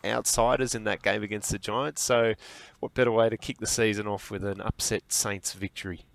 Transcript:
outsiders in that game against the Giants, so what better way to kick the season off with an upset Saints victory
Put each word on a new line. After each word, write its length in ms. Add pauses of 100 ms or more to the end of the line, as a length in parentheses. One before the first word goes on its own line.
outsiders 720
in 100
that 180
game 200
against 300
the 60
Giants, 440
so 320 (460)
what 120
better 200
way 180
to 80
kick 200
the 100
season 400
off 240
with 120
an 160
upset 520
Saints 400
victory 480 (140)